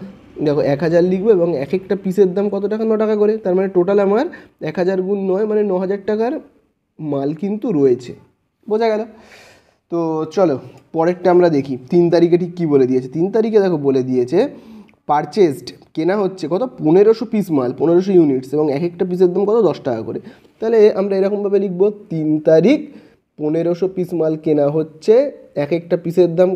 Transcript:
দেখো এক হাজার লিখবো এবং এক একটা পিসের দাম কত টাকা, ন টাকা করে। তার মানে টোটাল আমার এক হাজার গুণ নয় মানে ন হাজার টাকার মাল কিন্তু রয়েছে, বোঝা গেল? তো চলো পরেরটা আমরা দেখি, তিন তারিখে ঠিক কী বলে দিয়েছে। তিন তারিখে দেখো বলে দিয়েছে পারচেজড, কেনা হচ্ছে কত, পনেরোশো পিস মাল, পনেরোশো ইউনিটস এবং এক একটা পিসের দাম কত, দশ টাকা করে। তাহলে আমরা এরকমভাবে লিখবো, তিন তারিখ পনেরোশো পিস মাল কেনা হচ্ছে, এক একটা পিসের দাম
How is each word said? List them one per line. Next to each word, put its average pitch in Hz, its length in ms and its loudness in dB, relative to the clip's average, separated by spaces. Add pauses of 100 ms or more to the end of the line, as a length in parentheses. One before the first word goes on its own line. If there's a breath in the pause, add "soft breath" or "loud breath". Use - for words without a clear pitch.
(460 loud breath)
দেখো 147 140 0 (140)
এক 139 120 -4
হাজার 170 160 2 (100)
লিখবো 190 240 0
এবং 170 120 2 (160)
এক - 140 -8
একটা 190 240 -6
পিসের 190 340 2
দাম 202 180 0
কত 196 180 -4
টাকা, 220 180 -4
ন - 20 0 (100)
টাকা 214 200 0
করে। 208 100 4 (120)
তার 185 140 0
মানে 190 180 0
টোটাল 190 300 2
আমার 214 180 2 (460 loud breath)
এক 156 100 -12
হাজার 185 260 0
গুণ 202 120 -2 (120)
নয় 190 200 0
মানে 214 200 0
ন - 20 -2 (100)
হাজার 196 180 -4 (100)
টাকার 226 220 -2 (680)
মাল 143 320 -4 (120)
কিন্তু 208 240 -4 (120)
রয়েছে, 127 340 2 (580)
বোঝা 220 220 0
গেল? 214 100 -2 (920 soft breath)
তো 170 60 -2 (380)
চলো 170 200 2 (380 loud breath)
পরেরটা 175 400 0
আমরা 175 220 6
দেখি, 139 180 -2 (180)
তিন 175 200 4
তারিখে 170 300 4
ঠিক 175 160 -6
কী 170 140 -2
বলে 135 180 4
দিয়েছে। 127 260 -2
তিন 165 180 0
তারিখে 220 300 2
দেখো 180 220 0
বলে 131 240 2
দিয়েছে 127 280 0 (720 loud breath)
পারচেজড, 151 580 0 (300)
কেনা 165 260 -2
হচ্ছে 190 300 -6
কত, 196 100 -2 (200)
পনেরোশো 202 500 4
পিস 208 140 -2 (100)
মাল, 123 140 0 (100)
পনেরোশো 180 380 2
ইউনিটস 135 380 2
এবং 151 100 0 (100)
এক 147 120 -4
একটা 170 200 -6
পিসের 180 260 2
দাম 202 140 -2
কত, 214 80 0 (120)
দশ 143 180 -4
টাকা 117 220 -4
করে। 104 100 -8 (400 loud breath)
তাহলে 226 200 0 (220)
আমরা 196 180 -2
এরকমভাবে 202 460 -2
লিখবো, 185 220 0 (240)
তিন 156 180 -2 (200)
তারিখ 165 300 4 (640 loud breath)
পনেরোশো 170 540 -2
পিস 175 240 -6
মাল 160 160 0 (100)
কেনা 147 220 2 (100)
হচ্ছে, 156 380 0 (500)
এক 143 140 -8
একটা 170 260 -4
পিসের 170 340 2
দাম 185 180 4